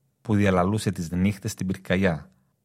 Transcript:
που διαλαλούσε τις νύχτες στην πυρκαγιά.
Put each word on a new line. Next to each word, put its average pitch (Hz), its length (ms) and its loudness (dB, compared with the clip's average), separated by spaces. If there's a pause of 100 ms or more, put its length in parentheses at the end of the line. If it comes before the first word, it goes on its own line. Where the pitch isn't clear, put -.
(220)
που 110 120 0
διαλαλούσε 101 560 2
τις 87 200 -6
νύχτες 98 400 -2
στην - 160 -6
πυρκαγιά. 92 640 -2 (340)